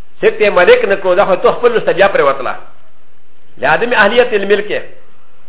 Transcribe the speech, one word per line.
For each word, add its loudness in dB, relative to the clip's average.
صرف 0
یې 4
مالک 4
نه 2
کړو، 0
دا 4
خو 2
تو 2
خپل 2
نشته، 0
بیا 2
پرې 2
وتله. 0
لعدم 0
اهلیت 2
الملک، 0